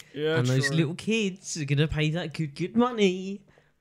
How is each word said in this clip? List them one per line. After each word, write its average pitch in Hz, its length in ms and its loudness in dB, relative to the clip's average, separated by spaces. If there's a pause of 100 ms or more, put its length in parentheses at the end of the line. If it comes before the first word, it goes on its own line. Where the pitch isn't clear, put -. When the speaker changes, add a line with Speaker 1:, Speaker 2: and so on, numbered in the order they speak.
(140)
Speaker 1:
Yeah, 156 240 0
Speaker 2:
And 156 80 2
those 131 220 2
Speaker 1:
true. 151 80 0
Speaker 2:
little 160 180 2
kids 202 640 -4
are 151 60 -4
gonna 147 240 2
pay 156 220 0
that 156 240 -6
good, 147 200 -6
good 185 220 -4
money. 202 640 2 (380)